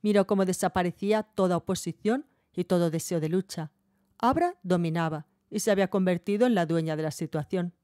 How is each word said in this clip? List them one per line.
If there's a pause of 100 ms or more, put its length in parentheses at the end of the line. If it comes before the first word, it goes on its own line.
Miró
cómo
desaparecía
toda
oposición (260)
y
todo
deseo
de
lucha. (460)
Abra
dominaba (240)
y
se
había
convertido
en
la
dueña
de
la
situación.